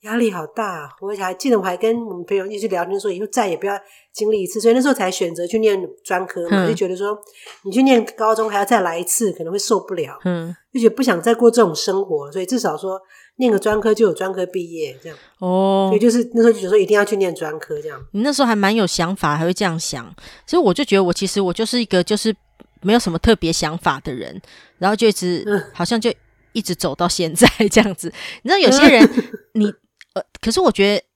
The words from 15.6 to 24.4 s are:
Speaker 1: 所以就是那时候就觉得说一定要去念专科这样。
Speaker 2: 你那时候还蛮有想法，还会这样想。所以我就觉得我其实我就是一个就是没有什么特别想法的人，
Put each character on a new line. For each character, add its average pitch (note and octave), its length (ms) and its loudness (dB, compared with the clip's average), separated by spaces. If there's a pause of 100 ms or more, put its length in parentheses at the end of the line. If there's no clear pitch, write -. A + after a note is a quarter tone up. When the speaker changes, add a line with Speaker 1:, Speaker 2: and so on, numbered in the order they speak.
Speaker 1:
所 G#3+ 60 2
以 G#3 40 2
就 A#3 100 6
是 A#3 240 0
那 A#3 80 4
时 A3+ 40 8
候 A3+ 60 8
就 G#3+ 60 0
觉 F#3+ 60 -8
得 F3+ 60 -4
说 G#3+ 80 4
一 F#3+ 80 4
定 G#3 100 2
要 G3+ 80 4
去 G3+ 120 -2
念 F#3 180 0
专 D#3 240 -8
科 D3+ 220 -10
这 D3+ 80 -12
样。 C3+ 120 -14 (120)
Speaker 2:
你 G3+ 100 -2
那 C#4+ 100 0
时 C#4 100 2
候 B3+ 40 4
还 A3+ 80 2
蛮 G3+ 200 2
有 G#3+ 120 2
想 F3 280 -2
法， D3 220 -2
还 D#3+ 80 -2
会 F3 80 0
这 G#3 120 -2
样 E3 140 -2
想。 B2+ 360 -10 (320)
所 E4 120 0
以 F4 40 4
我 G3+ 100 4
就 C#4+ 120 0
觉 G#3 100 0
得 G3 80 6
我 F3 100 2
其 G3 140 -4
实 G3+ 140 -4
我 F3+ 120 -2
就 A3 140 -4
是 B3 140 -2
一 A#3 40 -2
个 F3+ 200 2
就 G#3+ 120 0
是 A3 180 -2 (480)
没 F#3+ 100 2
有 A#3+ 60 6
什 G#3 120 0
么 E3 80 -4
特 A3+ 180 4
别 E3 160 -2
想 E3 260 -4
法 C#3 220 -2
的 C#3+ 120 -10
人， A2 280 -12 (380)